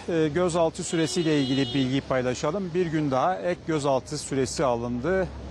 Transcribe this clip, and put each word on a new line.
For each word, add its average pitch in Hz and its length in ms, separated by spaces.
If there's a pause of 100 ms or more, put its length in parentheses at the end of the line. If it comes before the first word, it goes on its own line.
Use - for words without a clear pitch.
e, 160 180
gözaltı 165 560
süresiyle 160 580
ilgili 131 320
bilgiyi 135 280
paylaşalım. 151 720
Bir 185 120
gün 151 260
daha 151 240
ek 180 320
gözaltı 143 500
süresi 135 480
alındı 123 640 (240)